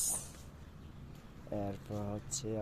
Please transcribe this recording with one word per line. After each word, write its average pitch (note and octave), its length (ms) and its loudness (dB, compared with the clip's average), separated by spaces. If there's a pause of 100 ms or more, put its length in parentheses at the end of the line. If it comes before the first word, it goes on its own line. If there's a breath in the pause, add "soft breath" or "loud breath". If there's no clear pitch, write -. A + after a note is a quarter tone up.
(1500)
এরপর G2+ 500 2 (120)
হচ্ছে - 340 0 (140)